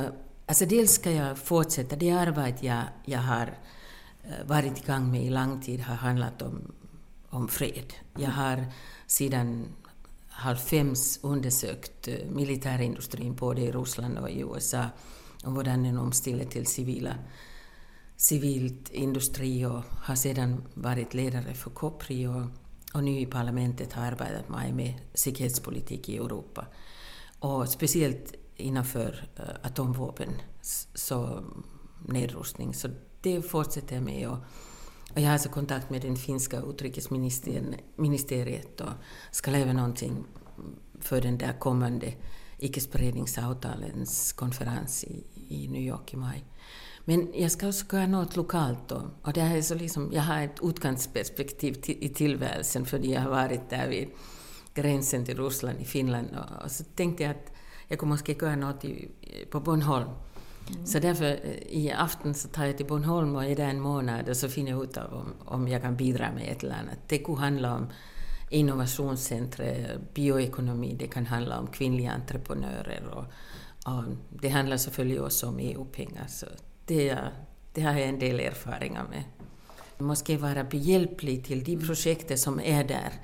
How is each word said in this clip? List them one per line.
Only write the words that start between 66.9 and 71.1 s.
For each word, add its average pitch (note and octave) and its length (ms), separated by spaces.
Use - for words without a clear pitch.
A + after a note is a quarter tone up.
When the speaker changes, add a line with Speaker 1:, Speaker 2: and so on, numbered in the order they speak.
Speaker 1:
Det D3+ 100
kunne C#3+ 200
handla C3+ 380
om B2 120
innovationscentre, B2+ 1500
bioekonomi, B2+ 840
det - 80
kan A#2+ 180